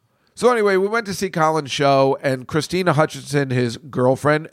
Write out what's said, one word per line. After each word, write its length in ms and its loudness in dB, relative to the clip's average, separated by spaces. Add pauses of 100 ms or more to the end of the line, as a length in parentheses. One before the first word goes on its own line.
(360)
So 160 2
anyway, 260 2
we 100 0
went 200 -2
to 60 -6
see 160 -4
Colin's 420 -2
show, 500 2
and 260 -4
Christina 460 -2
Hutchinson, 560 -2
his 280 0
girlfriend, 760 0